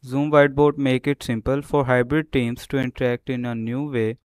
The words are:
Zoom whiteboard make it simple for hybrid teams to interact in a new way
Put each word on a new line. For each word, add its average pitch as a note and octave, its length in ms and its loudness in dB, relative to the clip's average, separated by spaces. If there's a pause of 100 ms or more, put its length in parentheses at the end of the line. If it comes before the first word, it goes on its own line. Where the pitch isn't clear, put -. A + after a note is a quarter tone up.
Zoom C#3 260 -2
whiteboard C#3+ 480 4
make C3 300 0
it C#3+ 160 -4
simple B2+ 380 -2
for C#3+ 240 0
hybrid B2+ 460 0
teams A#2+ 360 -2
to C#3 100 -2
interact B2 500 -2
in B2 160 -4
a A#2 120 -6
new B2 340 -6
way A#2 280 -2 (160)